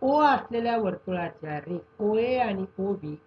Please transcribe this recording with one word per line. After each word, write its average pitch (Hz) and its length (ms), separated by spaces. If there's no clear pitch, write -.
ओ 285 220
असलेल्या 233 540
वर्तुळाच्या 180 840
रे-, 170 400
ओए 220 380
आणि 196 300
ओबी 190 480